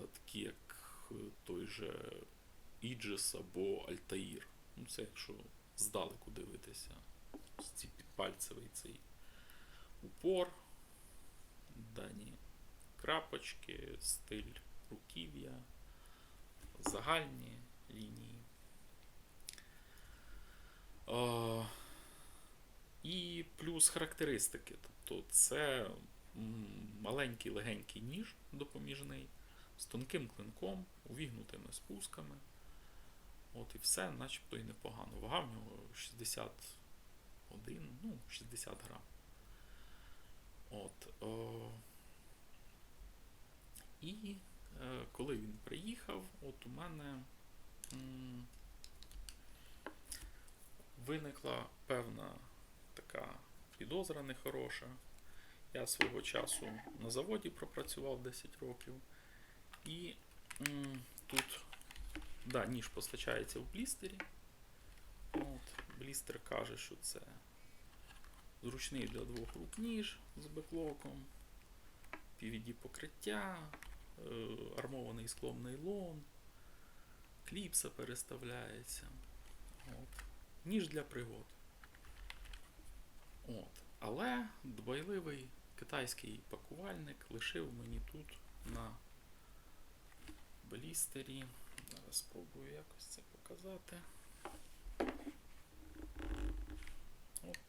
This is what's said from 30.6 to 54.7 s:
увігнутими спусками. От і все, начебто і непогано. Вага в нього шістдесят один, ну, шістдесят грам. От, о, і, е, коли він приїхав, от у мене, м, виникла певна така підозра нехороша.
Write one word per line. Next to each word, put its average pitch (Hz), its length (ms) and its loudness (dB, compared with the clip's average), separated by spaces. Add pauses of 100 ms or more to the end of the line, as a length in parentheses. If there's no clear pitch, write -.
увігнутими 120 680 -2
спусками. - 640 -4 (1160)
От 117 200 -2
і 113 40 -2
все, - 320 8
начебто 127 460 0
і 113 60 0
непогано. 107 580 -2
Вага 127 200 6
в 117 140 2
нього 110 240 -4 (160)
шістдесят - 800 0 (760)
один, 127 520 -4
ну, 196 160 -2 (100)
шістдесят - 560 -4
грам. - 180 -6 (1700)
От, - 520 -4
о, 113 480 0 (2250)
і, 202 360 -2 (460)
е, 127 300 0
коли 139 240 4
він 107 280 0
приїхав, 190 600 0 (180)
от 139 240 -4
у - 20 -4
мене, 143 540 -2 (720)
м, 131 540 -4 (2500)
виникла 139 600 2 (200)
певна 117 480 4 (600)
така - 440 -2 (400)
підозра 147 440 2
нехороша. 131 640 2 (840)